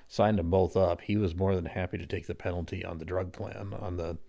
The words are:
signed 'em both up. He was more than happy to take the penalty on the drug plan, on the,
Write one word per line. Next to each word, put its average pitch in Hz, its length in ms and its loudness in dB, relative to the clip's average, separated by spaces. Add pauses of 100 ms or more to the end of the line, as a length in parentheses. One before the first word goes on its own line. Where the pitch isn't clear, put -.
signed 107 300 4
'em 82 120 2
both 92 260 6
up. 87 260 4
He 104 140 0
was 95 180 2
more 95 200 2
than 85 120 -2
happy 90 320 -4
to 85 80 -10
take 90 200 -6
the 78 80 -6
penalty 87 500 -4
on 87 140 -8
the 80 60 -10
drug 92 280 -2
plan, 101 460 -8
on 95 180 -6
the, 82 220 -4 (100)